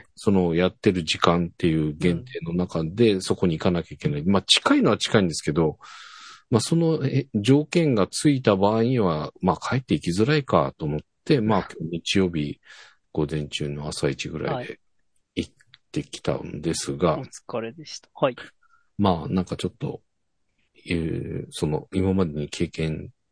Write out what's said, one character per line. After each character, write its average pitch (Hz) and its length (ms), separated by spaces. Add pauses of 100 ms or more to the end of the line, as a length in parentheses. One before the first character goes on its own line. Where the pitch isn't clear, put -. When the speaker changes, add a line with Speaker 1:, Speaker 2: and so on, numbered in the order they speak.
(160)
Speaker 1:
そ - 160
の 90 240
や 90 140
っ - 60
て - 160
る 90 120
時 - 160
間 87 320
っ - 40
て - 120
い 78 220
う 76 60
限 82 300
定 - 180
の 82 100
中 87 300
で、 104 300
Speaker 2:
う 95 40
ん。 92 40
Speaker 1:
そ - 140
こ - 100
に 80 140
行 - 40
か 95 80
な 85 120
き - 100
ゃ - 20
い - 20
け - 120
な 73 80
い。 73 60
ま 90 160
あ - 20
近 - 360
い 277 40
の 180 80
は 107 80
近 - 220
い 101 40
ん 90 40
で 78 80
す - 60
け 80 100
ど、 76 260 (720)
ま 117 80
あ 107 40
そ - 140
の、 160 300
え、 135 300
条 131 300
件 156 280
が 98 140
つ - 220
い 135 120
た 107 140
場 101 220
合 113 60
に 127 160
は、 85 320 (100)
ま 180 120
あ - 40
帰 - 200
っ 135 40
て - 120
行 76 100
き 85 80
づ 98 140
ら 147 100
い 147 80
か 71 340
と - 80
思 76 120
っ - 20 (260)
て、 156 120
Speaker 2:
う 117 40
ん。 107 60
Speaker 1:
ま 107 100
あ 87 100 (120)
日 85 380
曜 95 120
日 73 300 (520)
午 78 180
前 76 180
中 73 220
の 71 180
朝 78 220
一 67 200
ぐ 78 100
ら - 240
い - 40
で - 120 (560)
行 - 120
っ - 60 (380)
て 151 100
き - 200
た 69 160
ん - 240
で 80 120
す - 240
が、 82 140
Speaker 2:
は 78 80
い。 - 20
お 131 40
疲 - 360
れ 113 100
で 156 140
し - 140
た。 - 160
は 139 160
い。 123 40 (640)
Speaker 1:
ま 90 280
あ - 40
な 90 140
ん - 20
か - 120
ち - 80
ょ - 40
っ - 80
と、 - 240 (880)
え 92 40
ー、 82 580
そ - 160
の 76 260
今 95 200
ま 95 120
で 76 80
に 73 160
経 - 180
験 78 440 (200)